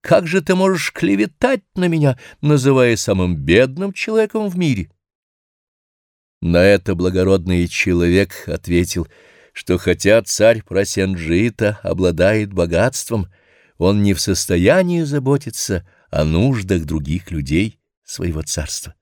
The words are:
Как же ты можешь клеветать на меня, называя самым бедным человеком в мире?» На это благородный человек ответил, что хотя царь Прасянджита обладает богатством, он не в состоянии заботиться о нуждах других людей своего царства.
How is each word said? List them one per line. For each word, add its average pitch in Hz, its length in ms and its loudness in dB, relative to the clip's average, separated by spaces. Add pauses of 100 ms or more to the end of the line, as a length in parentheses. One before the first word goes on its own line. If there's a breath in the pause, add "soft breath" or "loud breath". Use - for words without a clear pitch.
Как 196 260 0
же 180 140 0
ты 180 140 0
можешь 185 360 0
клеветать 202 680 -2 (140)
на 180 120 0
меня, 151 320 2 (220 loud breath)
называя 131 560 4
самым 92 400 0
бедным 131 560 2
человеком 220 560 -2
в 175 80 -8
мире?» 131 340 -2 (1500)
На 85 200 2
это 98 320 4
благородный 90 760 0
человек 90 800 0
ответил, 87 600 -2 (460 soft breath)
что - 240 -4
хотя 104 440 2
царь 110 420 2
Прасянджита 95 1160 -2
обладает 92 680 0
богатством, 92 800 -2 (460 soft breath)
он 101 260 2
не 101 100 4
в - 60 -2
состоянии 160 840 2
заботиться 139 840 -2 (220 soft breath)
о 78 160 -2
нуждах 95 580 0
других 78 480 -6
людей 80 460 -2 (260)
своего 80 380 -6
царства. - 600 -8